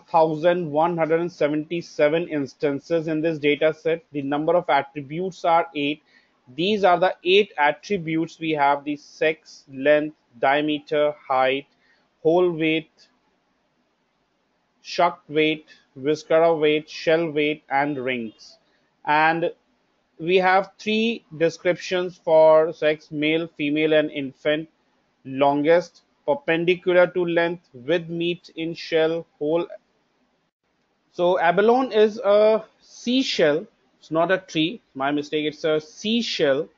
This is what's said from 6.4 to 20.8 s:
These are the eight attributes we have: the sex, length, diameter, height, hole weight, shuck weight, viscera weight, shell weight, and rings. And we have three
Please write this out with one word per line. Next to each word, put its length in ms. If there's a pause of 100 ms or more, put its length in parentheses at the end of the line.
These 300
are 120
the 180 (100)
eight 320
attributes 800
we 120
have: 340
the 100
sex, 760
length, 460 (240)
diameter, 760 (140)
height, 400 (560)
hole 260
weight, 600 (1700)
shuck 460
weight, 380 (320)
viscera 580
weight, 340
shell 400
weight, 400
and 280
rings. 600 (460)
And 480 (680)
we 200
have 420
three 460 (120)